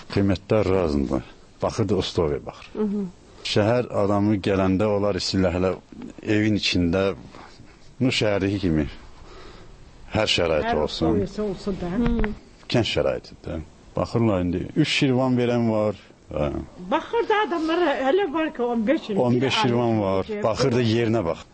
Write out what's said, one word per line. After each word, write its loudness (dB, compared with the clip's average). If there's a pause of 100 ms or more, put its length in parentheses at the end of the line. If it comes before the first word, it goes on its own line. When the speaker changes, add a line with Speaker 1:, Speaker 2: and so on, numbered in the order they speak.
(140)
Speaker 1:
Qiymətlər 2
razımdır. 0 (400)
Baxırdı, 0
Ostovaya -2
baxır. -16
Speaker 2:
Mhm. -2 (400)
Speaker 1:
Şəhər 2 (180)
adamı 2
gələndə 2 (120)
onlar 0
istəyirlər 0
hələ 0 (560)
evin 2
içində, 2 (960)
bu 2
şəhərdəki 0
kimi 0 (1300)
hər 0 (100)
şərait 2
Speaker 3:
Hər 0
Speaker 1:
olsun. 0
Speaker 3:
olsa, -6
olsa -6 (100)
da. -6 (100)
Speaker 2:
Mhm. 0 (360)
Speaker 1:
Kənd 0
şəraitidir -2
də. -8 (360)
Baxırlar 2
indi, -2 (100)
üç 2
şirvan 2
verən 2
var. 2 (380)
Hə. -2 (400)
Speaker 3:
Baxır -2
da 4 (120)
adamlara, 0 (120)
hələ 2
var -2
ki, -4
on 0
beş 0
il. -2
Speaker 1:
On 4
beş 2
Speaker 3:
Bir 2
Speaker 1:
şirvan 2
Speaker 3:
ay 2
Speaker 1:
var. 2
Speaker 3:
şey. -6
Speaker 1:
Baxır 2
da 2
yerinə 2
bax -2 (160)